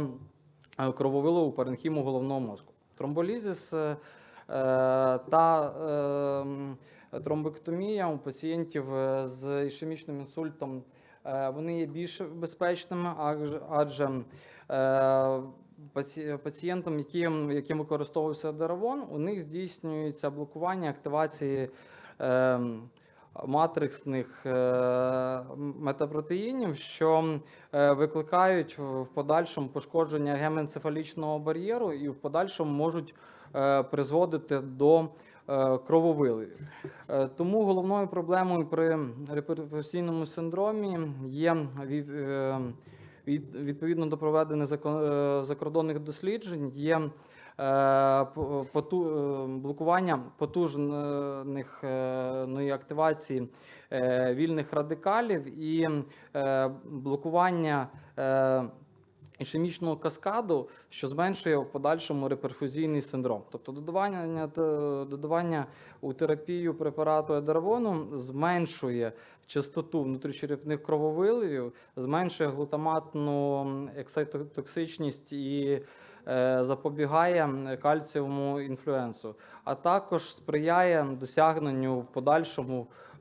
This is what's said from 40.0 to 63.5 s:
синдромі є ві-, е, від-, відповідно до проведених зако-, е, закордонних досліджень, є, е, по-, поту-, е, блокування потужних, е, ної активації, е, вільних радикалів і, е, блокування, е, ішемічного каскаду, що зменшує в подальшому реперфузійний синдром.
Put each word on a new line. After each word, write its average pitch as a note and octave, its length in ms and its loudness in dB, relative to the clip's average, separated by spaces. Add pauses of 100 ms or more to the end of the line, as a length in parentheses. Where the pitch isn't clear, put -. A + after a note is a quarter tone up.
синдромі F#3 720 -2 (260)
є D3 280 2 (320)
ві-, C#3+ 260 -4
е, C3+ 500 -2 (640)
від-, C#3+ 280 -2
відповідно D3+ 520 -2
до D3+ 120 -2
проведених D3+ 500 2
зако-, D3+ 340 -2
е, C#3+ 420 2
закордонних D3+ 560 -2
досліджень, F3 680 -6
є, D3+ 420 0 (500)
е, C3+ 640 6
по-, C#3 480 -4
поту-, D3+ 720 0
е, C3 140 -4
блокування D#3 640 2 (160)
потужних, C#3+ 1500 -2
е, C3 640 -2
ної C#3 240 -2
активації, C#3+ 800 -2 (440)
е, B2+ 420 2
вільних D#3 380 0
радикалів D#3 880 0
і, D#3 420 2 (340)
е, C3+ 340 2 (140)
блокування, D3+ 1040 0 (300)
е, C3+ 460 4 (720)
ішемічного E3 580 -2
каскаду, E3 720 -2 (200)
що - 200 -6
зменшує E3 480 0
в C#3 160 -2
подальшому C#3+ 560 0
реперфузійний C#3 760 0
синдром. B2 480 -2